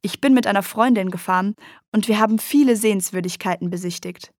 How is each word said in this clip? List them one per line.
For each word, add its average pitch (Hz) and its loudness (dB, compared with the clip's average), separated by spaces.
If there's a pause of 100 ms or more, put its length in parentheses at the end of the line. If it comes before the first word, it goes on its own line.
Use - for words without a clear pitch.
Ich - -6
bin 269 4
mit 247 4
einer 196 0
Freundin 220 0
gefahren 185 -2 (360)
und 214 0
wir 214 2
haben 220 2
viele 262 4
Sehenswürdigkeiten 185 -2
besichtigt. 180 -10